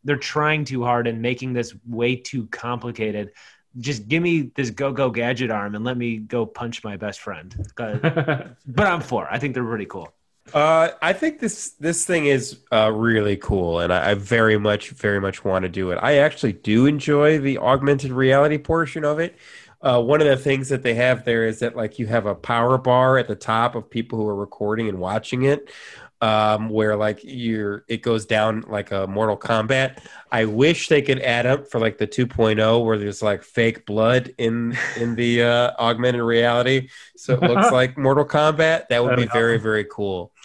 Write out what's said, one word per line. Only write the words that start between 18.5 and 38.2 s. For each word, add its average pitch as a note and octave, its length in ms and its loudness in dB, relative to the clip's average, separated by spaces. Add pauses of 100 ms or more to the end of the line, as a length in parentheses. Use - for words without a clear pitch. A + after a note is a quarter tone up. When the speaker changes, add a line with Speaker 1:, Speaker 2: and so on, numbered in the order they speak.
Speaker 3:
portion D#3+ 460 -4
of D3+ 160 0
it. F3 160 -6 (440)
Uh, B2 220 4
one C#3+ 180 4
of D3+ 60 6
the C3+ 100 6
things C3 340 0
that B2+ 120 -2
they A#2+ 120 2
have A#2+ 300 2
there A2+ 220 2
is A2 140 -4
that, A#2+ 160 -4
like, A2+ 240 -6
you A2 60 -4
have G#2+ 200 0
a G2 80 -2
power A#2+ 440 0
bar B2+ 380 4
at B2+ 120 0
the G#2 80 -4
top A#2 400 -2
of A2 120 -10
people A#2 300 -6
who G#2+ 80 -2
are G#2 80 -2
recording G#2 540 -4
and F#2+ 100 -6
watching G#2+ 460 -4
it, C#3+ 260 0 (500)
um, G#2+ 480 2
where, G#2+ 280 0
like, G#2+ 260 -2
you're, A2 680 -6
it A2+ 140 -6
goes A2+ 240 0
down A2 420 0
like G#2 240 -6
a F#2+ 140 -2
Mortal G#2 320 -2
Kombat. C3 640 -2 (300)
I A#2 140 2
wish B2 440 2
they D3 120 4
could C3+ 200 0
add A#2+ 260 0
up C#3+ 240 0
for, A#2+ 100 -2
like, A2 160 0
the G#2+ 100 -2
two B2 200 -2
point A2 340 2
oh A2+ 200 4
where A2+ 180 0
there's, G#2 240 -6
like, G2+ 200 0
fake A2+ 440 -2
blood A#2 500 2
in, A#2 400 -2 (220)
in A#2 160 -2
the, A#2+ 300 2
uh, A#2+ 300 2
<laughs> - 40 -12
augmented A#2+ 420 0
reality, A#2+ 680 2 (260)
so - 200 -4
it C3 40 0
looks D3+ 320 4
Speaker 2:
<laughs> - 0 -
Speaker 3:
like B2+ 240 2
Mortal C#3 300 2